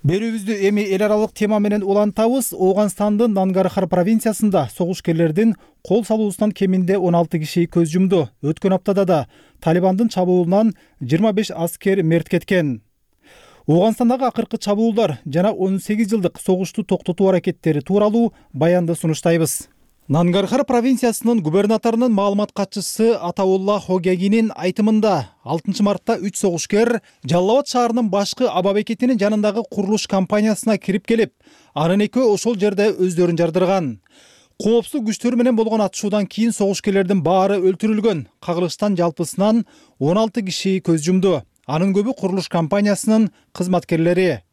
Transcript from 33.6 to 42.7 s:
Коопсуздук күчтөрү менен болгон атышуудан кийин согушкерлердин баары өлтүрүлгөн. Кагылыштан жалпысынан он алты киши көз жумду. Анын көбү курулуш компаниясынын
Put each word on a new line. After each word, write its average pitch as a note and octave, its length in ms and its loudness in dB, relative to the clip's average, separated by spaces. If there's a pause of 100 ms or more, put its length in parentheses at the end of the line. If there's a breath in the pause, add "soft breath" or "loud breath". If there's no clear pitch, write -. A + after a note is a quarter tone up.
Коопсуздук A3+ 480 0
күчтөрү A#3+ 320 -2
менен A#3+ 160 2
болгон A3 240 0
атышуудан G3+ 460 -2
кийин A3+ 260 -2
согушкерлердин G3 720 0
баары F#3+ 320 2
өлтүрүлгөн. F#3+ 720 0 (180)
Кагылыштан F3+ 560 -2
жалпысынан F#3 640 0 (320 soft breath)
он D#3+ 240 0
алты A3 240 -4
киши F#3+ 400 -2
көз E3 160 0
жумду. F3+ 400 2 (240)
Анын F3+ 320 0
көбү A3 160 0
курулуш F#3+ 340 -4
компаниясынын G3+ 840 0 (260 soft breath)